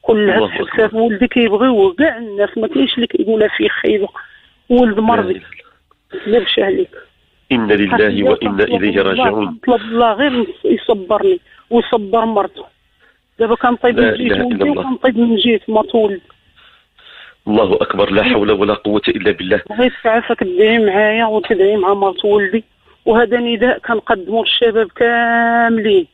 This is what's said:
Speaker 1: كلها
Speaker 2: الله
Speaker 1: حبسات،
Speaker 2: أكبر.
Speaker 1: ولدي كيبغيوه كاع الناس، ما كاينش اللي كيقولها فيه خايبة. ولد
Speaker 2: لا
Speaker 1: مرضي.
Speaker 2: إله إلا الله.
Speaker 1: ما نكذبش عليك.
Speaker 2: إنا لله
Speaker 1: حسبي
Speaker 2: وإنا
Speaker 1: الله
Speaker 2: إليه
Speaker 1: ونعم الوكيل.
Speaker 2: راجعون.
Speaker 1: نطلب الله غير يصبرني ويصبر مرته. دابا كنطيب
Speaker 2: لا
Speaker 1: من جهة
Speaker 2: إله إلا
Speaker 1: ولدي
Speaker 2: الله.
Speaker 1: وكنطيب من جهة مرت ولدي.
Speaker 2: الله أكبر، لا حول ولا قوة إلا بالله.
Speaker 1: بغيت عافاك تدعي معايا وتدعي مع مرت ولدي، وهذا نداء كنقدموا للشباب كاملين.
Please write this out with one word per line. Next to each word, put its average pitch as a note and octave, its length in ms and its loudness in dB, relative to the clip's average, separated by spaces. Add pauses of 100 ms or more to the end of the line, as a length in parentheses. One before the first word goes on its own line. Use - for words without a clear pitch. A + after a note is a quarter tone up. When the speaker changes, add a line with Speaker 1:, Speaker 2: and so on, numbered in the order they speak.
Speaker 1:
كلها G#3 340 2
Speaker 2:
الله G#3+ 120 0
Speaker 1:
حبسات، - 320 -4
Speaker 2:
أكبر. A3 200 0
Speaker 1:
ولدي A3+ 280 0
كيبغيوه G#3 640 2
كاع C#4 220 0
الناس، G#3 420 -4
ما A3 100 -2
كاينش C4+ 260 -2
اللي A3+ 120 -2
كيقولها G#3+ 420 0
فيه - 200 -2
خايبة. - 400 -2 (600)
ولد A#3+ 280 2
Speaker 2:
لا A3 60 0
Speaker 1:
مرضي. A3 300 0
Speaker 2:
إله - 80 -6
إلا - 60 -20 (800)
الله. G3+ 60 0
Speaker 1:
ما A#3+ 60 4
نكذبش - 200 -2
عليك. F#3+ 320 -2 (640)
Speaker 2:
إنا A2+ 200 0
لله G2+ 240 2
Speaker 1:
حسبي G#2 260 2
Speaker 2:
وإنا - 280 0
Speaker 1:
الله G3 140 0
Speaker 2:
إليه A#3+ 260 -2
Speaker 1:
ونعم - 160 0
الوكيل. - 0 -
Speaker 2:
راجعون. G#3+ 400 0
Speaker 1:
نطلب A#3 340 -2
الله A3+ 320 0
غير A#3+ 340 -2 (180)
يصبرني G3 760 0 (300)
ويصبر A3+ 540 0
مرته. G3+ 400 -4 (760)
دابا A3+ 160 0
كنطيب A#3+ 460 0
Speaker 2:
لا A3 100 4
Speaker 1:
من G#3+ 60 -2
جهة A#3 180 -2
Speaker 2:
إله - 20 -2
إلا - 80 -2
Speaker 1:
ولدي A3+ 200 -2
Speaker 2:
الله. F#2+ 160 0
Speaker 1:
وكنطيب B3+ 380 -2
من A#3 180 2
جهة G#3 320 0
مرت A3 260 -2
ولدي. G3+ 280 0 (1300)
Speaker 2:
الله G#2+ 260 2
أكبر، G2 360 0
لا G2+ 120 2
حول G#2+ 280 0
ولا G#2 240 2
قوة G#2 340 -2
إلا A2+ 220 0
بالله. F#2+ 400 -2
Speaker 1:
بغيت A#3+ 220 0 (120)
عافاك A#3 340 0
تدعي G#3+ 400 2
معايا G#3+ 480 2
وتدعي G#3+ 500 2
مع G3 180 2
مرت G3 300 -2
ولدي، G#3 400 2 (400)
وهذا A#3 360 2
نداء A#3 380 0
كنقدموا G#3+ 680 -4
للشباب A3 460 0
كاملين. A#3 1200 0